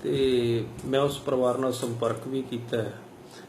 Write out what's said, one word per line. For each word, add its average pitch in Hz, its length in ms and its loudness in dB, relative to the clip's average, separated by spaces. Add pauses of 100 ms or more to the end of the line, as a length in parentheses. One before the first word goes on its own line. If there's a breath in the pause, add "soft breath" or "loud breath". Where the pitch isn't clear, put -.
ਤੇ 127 640 4 (200)
ਮੈਂ 135 140 4
ਉਸ 143 180 2
ਪਰਿਵਾਰ 127 400 2
ਨਾਲ 131 160 2
ਸੰਪਰਕ 117 540 -2
ਵੀ 131 140 -2
ਕੀਤਾ 120 360 -4
ਹੈ। 104 160 -2 (560 loud breath)